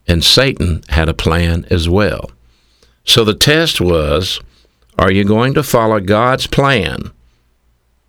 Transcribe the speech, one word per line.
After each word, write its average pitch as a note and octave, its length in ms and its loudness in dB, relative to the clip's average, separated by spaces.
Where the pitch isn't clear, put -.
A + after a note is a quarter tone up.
and E2+ 160 0
Satan G#2 640 0
had D#2+ 200 0
a D#2 40 -2
plan E2+ 580 -2
as E2+ 180 0
well. F2+ 400 -2
So - 180 2
the G#2+ 100 2
test D#3 480 0
was, E2+ 580 0
are F#2+ 120 2
you G2 120 2
going A2 320 0
to D#3 80 0
follow A2 360 2
God's A2 460 0
plan A#2+ 640 -2